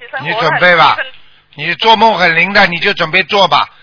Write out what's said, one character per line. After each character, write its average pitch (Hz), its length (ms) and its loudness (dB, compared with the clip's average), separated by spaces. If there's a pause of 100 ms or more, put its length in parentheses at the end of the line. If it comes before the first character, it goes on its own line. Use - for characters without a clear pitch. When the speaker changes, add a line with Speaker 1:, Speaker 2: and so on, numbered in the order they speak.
Speaker 1:
直 - 80 -20
生 - 100 -12
活 143 80 -12
Speaker 2:
你 170 140 -4
准 - 200 -2
备 175 160 4
吧， 147 200 4
Speaker 1:
很 208 100 -8 (500)
Speaker 2:
你 160 180 -6
做 226 200 2
梦 220 220 2
很 170 180 0
灵 180 200 0
的， 202 120 4
你 175 120 -4
就 196 160 -2
准 165 160 -4
备 185 140 0
做 196 220 0
吧， 143 220 0 (140)